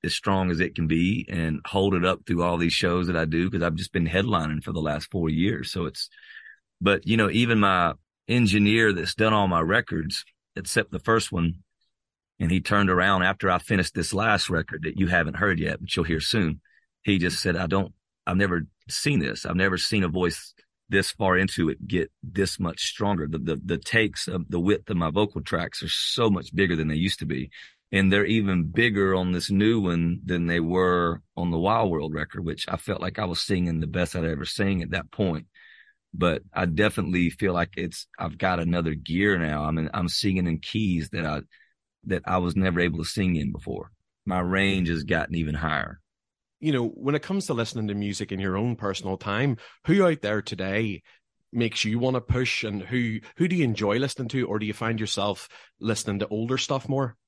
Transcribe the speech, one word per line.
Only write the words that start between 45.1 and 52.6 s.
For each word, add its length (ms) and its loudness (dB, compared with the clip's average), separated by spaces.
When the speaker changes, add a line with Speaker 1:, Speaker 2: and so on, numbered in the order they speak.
Speaker 1:
even 200 -2
higher. 460 -2
Speaker 2:
You 140 0
know, 140 0
when 280 -2
it 60 0
comes 240 -4
to 80 -4
listening 340 -2
to 60 -4
music 380 -4
in 100 -4
your 160 -2
own 180 0
personal 420 -4
time, 400 -2
who 200 4
out 160 2
there 200 -2
today 600 -4
makes 320 -2
you 140 -2
wanna 220 0
push, 440 -2